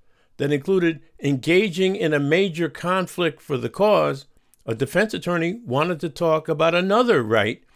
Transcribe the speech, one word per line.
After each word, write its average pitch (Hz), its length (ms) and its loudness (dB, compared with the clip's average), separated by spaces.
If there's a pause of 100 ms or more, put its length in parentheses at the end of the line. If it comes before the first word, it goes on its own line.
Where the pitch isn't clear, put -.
(360)
that 143 160 -2
included 165 480 0 (180)
engaging 175 800 0
in 160 180 0
a 143 60 2
major 165 480 0
conflict 175 720 -4
for 143 160 -6
the 120 120 -4
cause, 160 580 0 (380)
a - 80 -4
defense 165 400 0
attorney 175 540 -4
wanted 156 320 0
to 165 100 -6
talk 160 400 -2
about 160 280 2
another 190 480 2
right 107 400 2 (120)